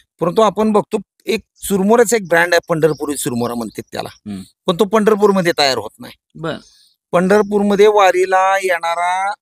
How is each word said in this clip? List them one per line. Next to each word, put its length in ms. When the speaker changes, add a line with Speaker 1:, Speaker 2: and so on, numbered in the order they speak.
Speaker 1:
परंतु 220
आपण 300
बघतो 240
एक 140
चुरमुऱ्याचा 480
एक 120
ब्रँड 260
आहे, 140
पंढरपुरी 460
चुरमुरा 400
म्हणतात 280
त्याला, 200
Speaker 2:
हम्म. 280
Speaker 1:
पण 140
तो 40
पंढरपूरमध्ये 760
तयार 200
होत 200
नाही. 140
Speaker 2:
बरं. 220
Speaker 1:
पंढरपूरमध्ये 760
वारीला 680
येणारा 840